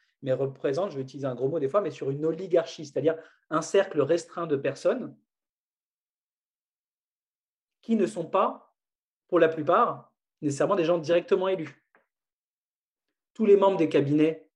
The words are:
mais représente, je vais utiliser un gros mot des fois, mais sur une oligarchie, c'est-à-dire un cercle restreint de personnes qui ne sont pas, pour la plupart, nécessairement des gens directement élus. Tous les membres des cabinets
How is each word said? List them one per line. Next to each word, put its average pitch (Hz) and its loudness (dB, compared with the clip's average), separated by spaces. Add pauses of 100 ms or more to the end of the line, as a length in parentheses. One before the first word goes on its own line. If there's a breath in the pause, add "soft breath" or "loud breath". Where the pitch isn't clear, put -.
(220)
mais 135 -2
représente, 139 -4
je 139 -12
vais 135 -8
utiliser 135 -8
un 127 -4
gros 127 -2
mot 165 -2
des 135 -2
fois, 139 2
mais 170 -4
sur 139 -8
une 147 -6
oligarchie, 165 -2
c'est-à-dire 151 -2 (340 loud breath)
un 156 -2
cercle 185 0
restreint 170 -2
de 147 -2
personnes 147 -4 (2750)
qui 226 -2
ne 190 2
sont 170 -6
pas, - -2 (500)
pour 170 4
la 165 6
plupart, 151 0 (280)
nécessairement 151 0
des 170 2
gens 175 2
directement 175 0
élus. 170 -6 (1500)
Tous 220 -2
les 202 8
membres 196 4
des 160 2
cabinets 151 0